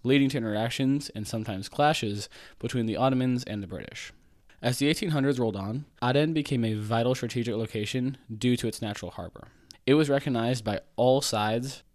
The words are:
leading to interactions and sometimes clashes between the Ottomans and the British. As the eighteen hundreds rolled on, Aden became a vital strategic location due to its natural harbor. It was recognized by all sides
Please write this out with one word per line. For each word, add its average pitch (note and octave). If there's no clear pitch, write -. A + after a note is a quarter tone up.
leading C#3
to D3
interactions A#2
and G#2+
sometimes G#2+
clashes A#2+
between A#2
the A2
Ottomans B2+
and G#2
the F#2+
British. -
As B2
the C#3
eighteen D#3+
hundreds C#3
rolled A2
on, G#2+
Aden C#3+
became C3+
a A2
vital A#2
strategic A#2
location A2+
due B2
to A#2+
its -
natural G#2
harbor. -
It C3+
was D3+
recognized B2+
by G#2
all B2+
sides A#2